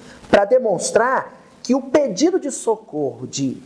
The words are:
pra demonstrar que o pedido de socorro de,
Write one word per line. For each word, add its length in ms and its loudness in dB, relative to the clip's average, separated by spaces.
pra 140 4
demonstrar 880 0
que 120 0
o 60 0
pedido 580 2
de 120 -4
socorro 760 -6
de, 400 -4